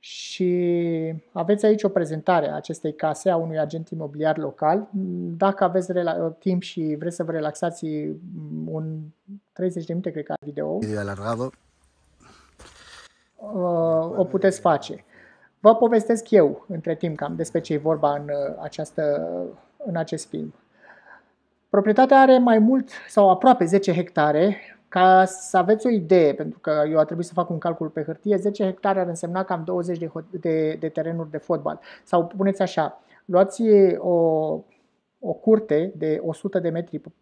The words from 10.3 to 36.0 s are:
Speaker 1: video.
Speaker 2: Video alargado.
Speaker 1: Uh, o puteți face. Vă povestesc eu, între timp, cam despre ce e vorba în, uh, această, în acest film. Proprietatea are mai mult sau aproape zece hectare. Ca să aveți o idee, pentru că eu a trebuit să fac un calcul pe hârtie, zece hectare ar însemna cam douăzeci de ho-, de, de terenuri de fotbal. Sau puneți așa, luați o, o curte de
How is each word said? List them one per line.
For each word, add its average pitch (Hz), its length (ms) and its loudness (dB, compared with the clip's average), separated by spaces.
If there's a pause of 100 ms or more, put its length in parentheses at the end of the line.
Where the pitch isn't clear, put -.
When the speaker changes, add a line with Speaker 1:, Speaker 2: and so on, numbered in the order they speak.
Speaker 1:
video. 147 360 -8
Speaker 2:
Video 107 220 -6
alargado. 104 500 -8 (1900)
Speaker 1:
Uh, 170 840 -2
o 190 60 2
puteți 185 360 0
face. - 460 -2 (540)
Vă 220 160 8
povestesc 226 560 0
eu, 165 360 4
între 165 280 -6
timp, 160 220 -6
cam 156 180 -6
despre 165 240 -4
ce 165 140 -6
e 151 40 0
vorba 151 360 0
în, 147 160 -8
uh, 143 320 -6
această, 151 680 -4 (500)
în 220 180 -8
acest 160 320 -6
film. 156 260 -10 (1160)
Proprietatea 214 500 4
are 262 180 8
mai 240 220 4
mult 254 300 2 (180)
sau 202 220 6
aproape 185 360 4
zece 190 280 2
hectare. 165 640 2 (380)
Ca 185 300 8
să - 320 -4
aveți 214 300 2
o - 20 2
idee, 170 440 4
pentru 156 260 -8
că 151 300 0
eu 160 100 2
a 156 60 6
trebuit 170 200 -6
să - 80 -18
fac 175 160 -2
un 170 80 -4
calcul 165 300 -4
pe 156 160 -6
hârtie, 165 320 -2
zece 202 280 -2
hectare 190 360 -2
ar 180 80 -2
însemna 175 360 -6
cam 180 200 -6
douăzeci 175 340 -4
de 165 100 -8
ho-, 165 320 -12
de, 160 400 -2
de 160 100 -4
terenuri 165 400 -6
de 156 80 -10
fotbal. 151 420 -4 (240)
Sau 170 240 0
puneți 196 340 -2
așa, 180 400 -2 (240)
luați 196 380 2 (340)
o, 180 160 0 (1080)
o 233 220 -6
curte 196 540 2
de 156 280 -4